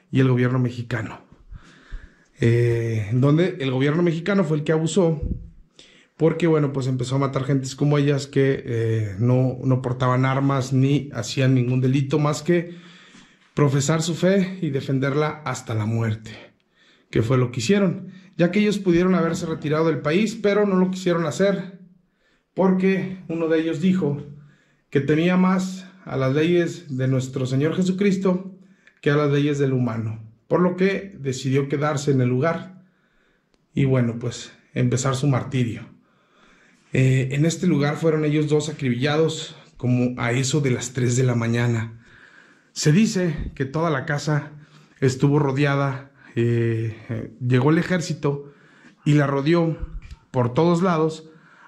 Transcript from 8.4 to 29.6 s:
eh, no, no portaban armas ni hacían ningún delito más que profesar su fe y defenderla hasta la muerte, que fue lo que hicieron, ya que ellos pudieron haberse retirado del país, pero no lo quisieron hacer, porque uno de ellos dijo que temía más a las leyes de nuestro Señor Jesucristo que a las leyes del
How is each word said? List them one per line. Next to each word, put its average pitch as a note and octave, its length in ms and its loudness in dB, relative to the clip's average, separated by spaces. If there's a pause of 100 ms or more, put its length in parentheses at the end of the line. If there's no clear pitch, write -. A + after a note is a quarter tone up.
eh, A2+ 540 -2
no, B2+ 440 2
no C3 180 2
portaban B2+ 440 0
armas C3+ 480 0
ni C3+ 400 2
hacían C3 400 0
ningún B2+ 280 2
delito C3+ 380 0
más D3 220 0
que F3 340 0 (760)
profesar D3 480 2
su D#3+ 140 -4
fe F#3 460 2
y D#3 80 -4
defenderla C#3 760 -2
hasta B2 300 -8
la G#2+ 100 -2
muerte, A2+ 460 -4 (800)
que B2+ 120 0
fue B2 160 2
lo B2 140 0
que - 80 -6
hicieron, F#3+ 520 0 (260)
ya F3 140 2
que G3+ 80 0
ellos G#3 200 2
pudieron F3+ 360 2
haberse E3 300 -2
retirado D#3 420 -2
del D3+ 120 0
país, F3+ 420 0
pero G3+ 240 2
no F#3+ 100 0
lo F#3 160 2
quisieron E3+ 340 -2
hacer, - 540 -2 (760)
porque F#3 760 0
uno E3 220 -4
de D#3+ 100 2
ellos D#3+ 220 -2
dijo D3+ 420 0 (640)
que C#3 120 0
temía D#3 340 2
más F#3 500 0 (200)
a C3 100 -8
las C3 180 0
leyes D#3+ 640 0
de C3 120 -2
nuestro C3 360 -2
Señor C#3 300 0
Jesucristo F#3 840 0 (440)
que D3 100 0
a D3 40 2
las D3 160 2
leyes C#3+ 280 0
del C3+ 140 0